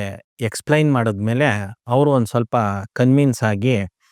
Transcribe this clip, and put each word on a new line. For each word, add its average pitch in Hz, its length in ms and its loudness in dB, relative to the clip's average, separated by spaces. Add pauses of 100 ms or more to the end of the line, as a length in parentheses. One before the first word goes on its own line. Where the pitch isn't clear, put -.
(400)
ಎಕ್ಸ್ಪ್ಲೈನ್ 147 540 0
ಮಾಡಿದ್ಮೇಲೆ 113 560 0 (380)
ಅವ್ರು 139 240 2
ಒಂದ್ 123 160 2
ಸ್ವಲ್ಪ 120 280 -2 (380)
ಕನ್ವಿನ್ಸ್ 131 500 2
ಆಗಿ, 110 340 0 (340)